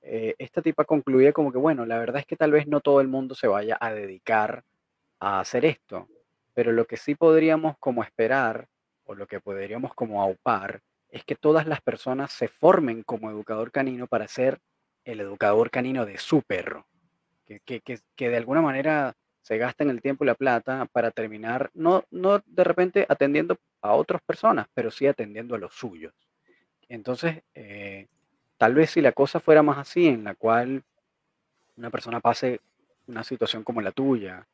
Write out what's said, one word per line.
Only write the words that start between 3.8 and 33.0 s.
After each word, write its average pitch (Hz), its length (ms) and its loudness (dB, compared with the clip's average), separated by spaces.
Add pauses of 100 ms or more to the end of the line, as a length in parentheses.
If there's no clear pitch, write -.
a 113 140 -4
dedicar 107 680 -2 (560)
a 98 180 0
hacer 123 260 -2
esto, 104 440 -2 (440)
pero 117 200 0
lo 117 140 2
que 113 100 -12
sí - 180 -4
podríamos 160 640 4
como 120 240 -2
esperar, 117 640 -2 (380)
o 104 100 -16
lo 101 140 -14
que 98 120 -10
podríamos 101 540 -10
como 107 260 -6
aupar, 98 600 -4 (260)
es - 160 -16
que - 120 -6
todas 156 320 2
las 151 120 -6
personas 131 520 -6
se 113 160 -6
formen 147 560 4
como 110 260 -8
educador 110 400 -8
canino 131 380 -4
para 107 180 -4
ser 131 320 -2 (460)
el 113 160 -12
educador 104 500 2
canino 127 340 -2
de 98 140 -12
su - 240 2
perro. - 440 -8 (580)
Que, 104 160 -20
que, 120 200 -10
que, 120 200 -12 (160)
que 127 120 -2
de 120 80 0
alguna 123 240 0
manera 139 540 0 (260)
se 110 180 -4
gasten 123 320 -2
el 120 120 -6
tiempo 139 220 -4
y - 20 2
la 117 80 2
plata 131 580 -2
para 117 200 0
terminar, 113 600 -6
no, 175 380 2
no 196 340 0
de - 200 2
repente 180 440 2
atendiendo 151 480 2 (240)
a 104 140 2
otras 165 260 0
personas, 165 540 0
pero 113 160 -2
sí - 160 0
atendiendo 117 480 -2
a 110 40 -6
los 87 140 -10
suyos. 82 400 -14 (760)
Entonces, 127 540 -6 (120)
eh, 101 540 -16 (500)
tal 113 160 4
vez 156 160 4
si 170 100 2
la 131 120 6
cosa 139 280 0
fuera 156 220 8
más 143 160 2
así, 170 300 2
en 113 160 0
la 101 100 -8
cual 123 480 0 (960)
una 117 140 -14
persona - 300 -8
pase 123 400 0 (460)